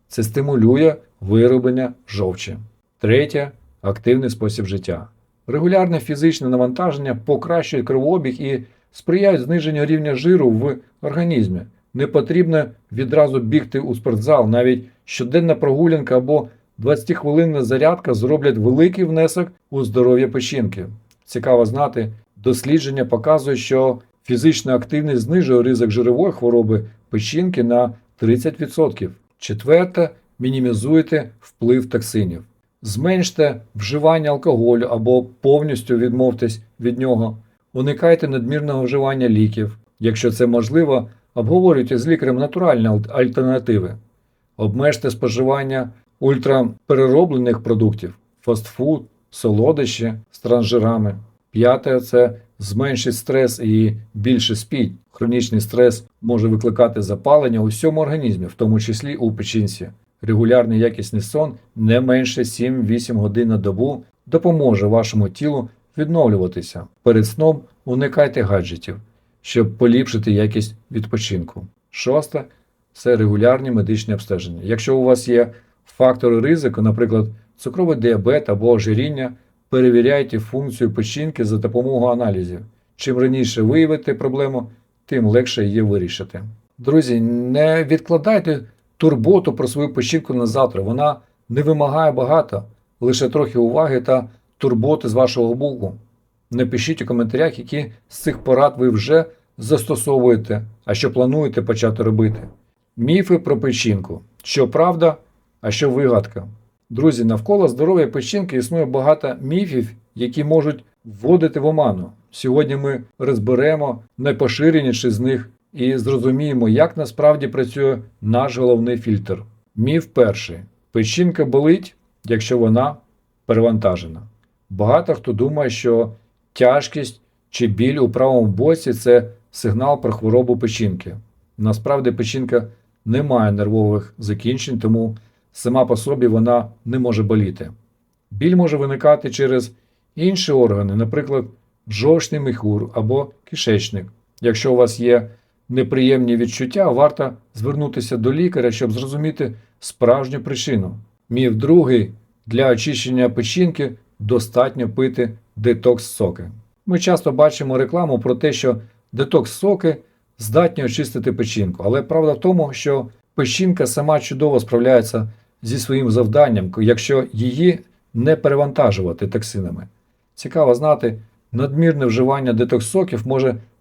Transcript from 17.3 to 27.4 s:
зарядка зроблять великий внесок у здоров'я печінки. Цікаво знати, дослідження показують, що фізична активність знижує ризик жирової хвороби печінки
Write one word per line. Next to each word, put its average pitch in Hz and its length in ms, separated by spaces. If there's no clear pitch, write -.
зарядка 131 500
зроблять 131 440
великий 156 460
внесок 160 480
у 135 140
здоров'я 123 440
печінки. 113 580
Цікаво 120 400
знати, 123 440
дослідження 135 680
показують, 135 540
що 131 400
фізична 131 520
активність 143 460
знижує 127 420
ризик 120 280
жирової 123 400
хвороби 110 540
печінки 147 540